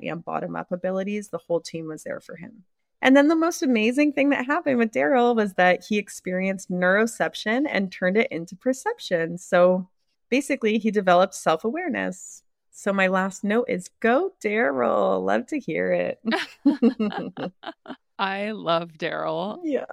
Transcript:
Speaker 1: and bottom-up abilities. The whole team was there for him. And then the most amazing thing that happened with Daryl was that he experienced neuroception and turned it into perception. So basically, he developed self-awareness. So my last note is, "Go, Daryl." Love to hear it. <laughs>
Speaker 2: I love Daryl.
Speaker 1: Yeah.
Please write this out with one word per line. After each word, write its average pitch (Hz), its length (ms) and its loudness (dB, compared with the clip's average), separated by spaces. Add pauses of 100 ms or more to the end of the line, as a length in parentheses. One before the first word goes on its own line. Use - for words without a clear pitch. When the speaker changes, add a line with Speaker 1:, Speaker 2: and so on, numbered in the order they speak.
Speaker 1:
and 160 200 -8
bottom-up 165 460 -6
abilities. 190 580 -4
The 170 100 -10
whole 170 220 -2
team 165 280 -10
was 156 160 -12
there - 160 -10
for - 160 -20
him. - 260 -18 (400)
And 262 140 6
then 285 100 8
the 320 80 4
most 330 300 0
amazing 254 480 2
thing 277 180 0
that 254 160 0
happened 285 320 0
with 226 140 0
Daryl 254 420 4
was 208 200 0
that 180 300 4
he 214 140 -2
experienced 190 720 -6
neuroception 196 1000 0
and 190 220 -2
turned 185 260 0
it 226 140 2
into 170 240 -8
perception. 180 840 -4
So 185 500 4 (400)
basically, 240 500 0
he 220 140 0
developed 185 420 4
self-awareness. 202 1080 -4 (260)
So - 220 -4
my 190 160 2
last 185 340 -2
note 220 260 0
is, 185 200 -4 (100)
"Go, 277 420 2
Daryl." 214 840 0
Love 104 220 0
to 311 120 -4
hear 180 340 -2
it. 175 280 -2 (440)
<laughs> 214 880 0 (680)
Speaker 2:
I 196 320 -4
love 170 480 -2
Daryl. 160 640 -4
Speaker 1:
Yeah. 302 300 -2